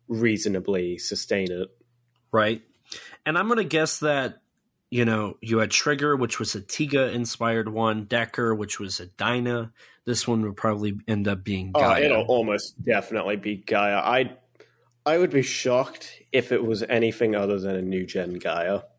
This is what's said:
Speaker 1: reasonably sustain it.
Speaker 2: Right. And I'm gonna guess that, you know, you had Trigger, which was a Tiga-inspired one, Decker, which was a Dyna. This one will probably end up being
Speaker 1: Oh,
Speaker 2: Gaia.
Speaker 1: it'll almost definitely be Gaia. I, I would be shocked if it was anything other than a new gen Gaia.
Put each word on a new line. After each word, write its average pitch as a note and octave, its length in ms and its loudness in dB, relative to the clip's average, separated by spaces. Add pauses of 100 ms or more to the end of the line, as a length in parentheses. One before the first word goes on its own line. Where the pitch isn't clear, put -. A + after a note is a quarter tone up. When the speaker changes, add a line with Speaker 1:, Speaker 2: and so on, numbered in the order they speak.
Speaker 1:
reasonably G2 880 0
sustain F#2+ 520 -4
it. F2+ 180 -6 (640)
Speaker 2:
Right. A2+ 300 2 (640)
And D#3 100 0
I'm F#3+ 120 2
gonna A3+ 160 2
guess D#3 360 0
that, C#3+ 400 0 (500)
you A#2+ 140 2
know, A2 360 0
you A2 180 0
had G#2+ 120 2
Trigger, D3 460 2
which A#2+ 220 -2
was G#2+ 160 -4
a G2+ 60 -6
Tiga-inspired A#2 1080 -2
one, A2 360 0
Decker, A#2 500 0
which G#2 240 -6
was G2 220 -8
a F#2 60 -12
Dyna. A#2+ 680 -2 (320)
This A#2+ 240 0
one A2+ 140 2
will G#2 100 -2
probably G#2 420 -2 (140)
end G#2 200 0
up F#2+ 160 -2
being F#2+ 300 -4
Speaker 1:
Oh, D3 60 4
Speaker 2:
Gaia. B2+ 240 4
Speaker 1:
it'll B2 200 4
almost A2 600 0
definitely G#2 520 0
be G#2 200 -4
Gaia. G2+ 420 2
I, B2+ 380 2 (680)
I D#3 120 4
would F3+ 120 2
be C#3 120 2
shocked - 800 -2 (120)
if B2+ 200 2
it A#2+ 120 2
was A2 200 0
anything A2+ 500 2
other G2+ 240 0
than F#2+ 180 -4
a F#2 60 -2
new F#2 240 -2
gen F2+ 280 -4
Gaia. F2 460 -2 (180)